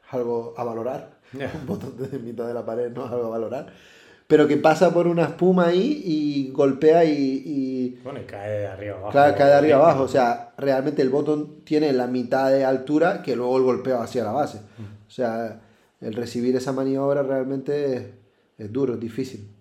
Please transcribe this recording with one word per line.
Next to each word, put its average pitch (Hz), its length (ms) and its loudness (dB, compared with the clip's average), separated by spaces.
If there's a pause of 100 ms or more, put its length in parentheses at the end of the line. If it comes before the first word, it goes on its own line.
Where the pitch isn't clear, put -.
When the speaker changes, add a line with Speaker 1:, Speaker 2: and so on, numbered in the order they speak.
(120)
Speaker 1:
algo 117 460 -6
a 123 60 -8
valorar. 117 560 -8 (180)
Speaker 2:
Ya. 139 160 -8
Speaker 1:
Un 143 140 -12
bottom 120 300 -10
desde 135 220 -10
mitad 117 280 -10
de 120 60 -8
la 117 120 -8
pared 117 260 -6
no 123 140 -10
es 117 60 -10
algo 120 140 -4
a 113 40 -6
valorar. 113 380 -8 (600)
Pero 151 200 8
que 147 80 4
pasa 170 380 6
por 175 140 4
una 170 180 2
espuma 180 420 4
ahí 196 380 2
y 147 460 -2
golpea 147 520 6
y, 139 420 0
y 131 580 -4
Speaker 2:
Bueno, 127 180 -12
y - 20 -14
cae 104 380 -8
de 101 60 -4
arriba 98 280 -10
abajo. 92 160 -8
Speaker 1:
Claro, 143 260 6
cae 139 120 6
de 143 60 8
arriba 147 200 6
Speaker 2:
Olímpico. 156 160 8
Speaker 1:
abajo. 135 120 2
O 127 40 0
sea, 123 500 0
realmente 139 440 -2
el 127 80 2
bottom 151 560 -4
tiene 151 260 0
la 123 160 0
mitad 127 420 -2
de 135 140 4
altura 147 580 0
que 131 140 -4
luego 127 220 -2
el 131 60 2
golpeo 127 380 0
hacia 113 220 -6
la 104 80 -4
base. 139 280 -4
Speaker 2:
Mm. - 480 -20
Speaker 1:
O - 40 -20
sea, 113 500 -6 (380)
el 117 140 -10
recibir 120 420 -4
esa 127 160 -4
maniobra 135 520 -2
realmente 135 720 -4
es, 110 60 -10 (540)
es 104 140 -12
duro, 127 220 -2
es 113 80 -8
difícil. 113 480 -10 (120)